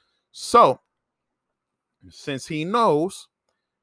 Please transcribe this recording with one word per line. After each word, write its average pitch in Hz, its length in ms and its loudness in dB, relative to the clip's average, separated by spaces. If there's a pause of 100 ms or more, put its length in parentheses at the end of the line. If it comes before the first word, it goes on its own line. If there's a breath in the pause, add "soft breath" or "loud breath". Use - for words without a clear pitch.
(320 soft breath)
So, 175 480 2 (1300)
since - 340 -12
he 156 200 -6
knows, 190 640 -2 (540)